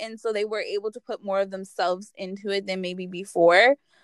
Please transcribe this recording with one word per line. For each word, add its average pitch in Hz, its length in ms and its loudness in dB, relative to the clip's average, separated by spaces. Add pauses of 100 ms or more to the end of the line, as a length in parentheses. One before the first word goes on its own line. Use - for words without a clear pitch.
and 220 200 -12
so 226 120 -4
they 208 120 -2
were 214 160 -6
able 202 320 -6
to 240 80 -14
put - 240 -12
more 196 160 -2
of 196 120 -2
themselves 190 640 -4
into 196 340 -8
it 202 160 -2
than 185 140 -4
maybe 180 260 -6
before. 185 720 4 (280)